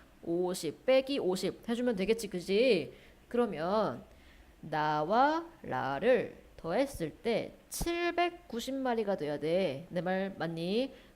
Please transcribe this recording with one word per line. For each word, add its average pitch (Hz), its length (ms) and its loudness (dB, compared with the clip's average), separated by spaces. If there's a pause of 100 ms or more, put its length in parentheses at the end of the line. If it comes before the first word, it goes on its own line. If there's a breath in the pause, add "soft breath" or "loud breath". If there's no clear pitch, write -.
(240 loud breath)
오십 175 640 -2
빼기 262 340 4
오십 185 500 -2
해주면 240 260 0
되겠지, 202 320 0
그지? 190 640 2 (360 loud breath)
그러면 185 720 0 (560 soft breath)
나와 160 840 2 (160)
라를 139 840 0 (140)
더했을 175 540 -2
때 - 460 -4 (120)
칠백구십 339 1080 -2
마리가 226 400 0
돼야 147 240 -4
돼. 160 500 0
내 170 120 -2
말 190 360 -2
맞니? 170 560 -2 (220 loud breath)